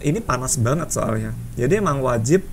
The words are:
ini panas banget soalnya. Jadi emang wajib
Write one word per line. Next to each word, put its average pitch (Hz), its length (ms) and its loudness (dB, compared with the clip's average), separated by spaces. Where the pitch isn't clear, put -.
ini 151 160 0
panas 131 400 -2
banget 147 320 0
soalnya. 110 400 -2
Jadi 135 240 2
emang 143 240 0
wajib 123 500 2